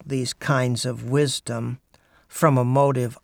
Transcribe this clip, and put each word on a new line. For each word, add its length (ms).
these 260
kinds 540
of 240
wisdom 680
from 280
a 80
motive 600